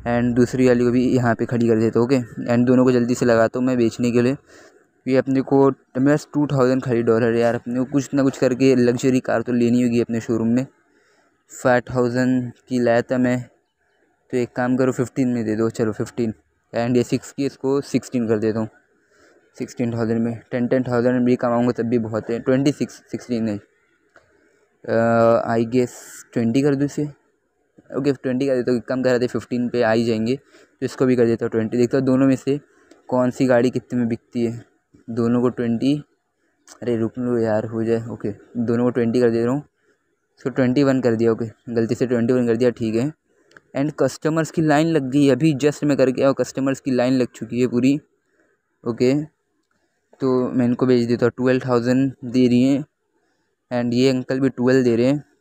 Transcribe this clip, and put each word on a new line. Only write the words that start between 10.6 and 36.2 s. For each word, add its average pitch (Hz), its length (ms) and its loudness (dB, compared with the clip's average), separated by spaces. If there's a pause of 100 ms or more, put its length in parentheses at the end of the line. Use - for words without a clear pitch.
फ़ाइव 123 200 4 (120)
थाउजेंड 123 560 0 (180)
की 127 100 -2
लाया 120 220 2
था 127 160 -4
मैं, 123 280 0 (840)
तो 131 60 -2
एक 120 180 -2
काम 127 220 0
करो, 127 140 2
फ़िफ़्टीन 127 360 -2
में 120 180 -2
दे 107 100 -2
दो, 113 140 0
चलो 110 220 -2
फ़िफ़्टीन। 110 420 -6 (420)
And 120 220 -2
ये 120 60 2
सिक्स - 280 -6
की, 139 140 -6
इसको 135 360 -4
सिक्सटीन 123 460 -4
कर 110 100 0
देता 110 220 -2
हूँ, 110 80 -4 (880)
सिक्सटीन 120 360 -6
थाउजेंड 113 280 -2
में, 117 200 -4 (100)
टेन, 123 160 -2
टेन 127 160 0
थाउजेंड 123 420 0
भी 123 100 4
कमाऊँगा 120 360 0
तब 117 140 -4
भी 117 120 0
बहुत 110 320 -4
है। 117 100 -4
ट्वेंटी 135 320 0
सिक्स, - 300 -8 (100)
सिक्सटीन 117 320 -6
नहीं, 104 160 -4 (1300)
अ, 117 640 2
I 117 40 0 (160)
guess 123 160 2 (420)
twenty 123 280 0
कर 143 140 2
दूँ 139 100 -2
इसे। 147 240 -6 (800)
ओके, 139 240 -2
ट्वेंटी 127 340 -4
कर 131 80 0
देता 123 160 -2
हूँ, 120 100 0
कम 127 220 -4
करा 127 140 2
दे, 120 100 0
फ़िफ़्टीन 120 420 -4
पे 120 140 -2
आ 110 80 2
ही 113 140 2
जाएंगे, 113 300 -2
तो - 500 -14
इसको 131 200 -2
भी 127 100 4
कर 120 100 4
देता 117 200 0
हूँ 113 60 -6
ट्वेंटी। 113 260 -2
देखता 123 200 2
हूँ 135 80 0
दोनों 131 220 2
में 135 100 4
से 139 220 -4 (500)
कौन 127 220 0
सी 135 160 -2
गाड़ी 127 220 4
कितने 123 300 -6
में 120 80 -2
बिकती 117 380 -6
है, 117 80 -6 (580)
दोनों 120 300 0
को 123 100 2
ट्वेंटी। 117 440 -2 (800)